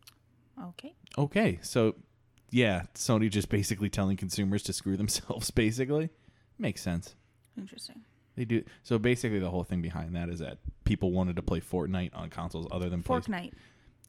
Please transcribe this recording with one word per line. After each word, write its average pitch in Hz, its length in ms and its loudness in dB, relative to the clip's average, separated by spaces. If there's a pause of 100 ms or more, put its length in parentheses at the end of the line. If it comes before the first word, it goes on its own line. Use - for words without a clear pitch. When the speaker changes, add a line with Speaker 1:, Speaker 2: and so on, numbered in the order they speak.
(600)
Speaker 1:
Okay. 180 340 -14 (220)
Speaker 2:
Okay, 143 460 4
so, 113 320 4 (560)
yeah, 107 320 4 (120)
Sony 110 360 4
just 101 180 0
basically 101 400 0
telling 98 280 2
consumers 98 480 0
to 95 80 -4
screw 95 240 -2
themselves, - 540 -2
<laughs> - 20 -6
basically. 131 580 2 (480)
Makes 156 240 -4
sense. 87 320 -4 (420)
Speaker 1:
Interesting. - 460 -14 (340)
Speaker 2:
They 127 80 -4
do. 113 200 2 (180)
So 117 160 2
basically 123 400 2
the 90 120 0
whole 87 140 0
thing 90 180 -2
behind 82 340 -6
that 85 120 -2
is 87 120 -6
that - 180 -8 (260)
people 95 280 2
wanted 90 240 2
to 87 60 -2
play 82 180 0
Fortnite 90 540 -2
on 82 160 -10
consoles 85 400 -6
other 90 180 -2
than 87 140 -2
Play- 254 160 0
Speaker 1:
Fortnite. 185 340 -6 (560)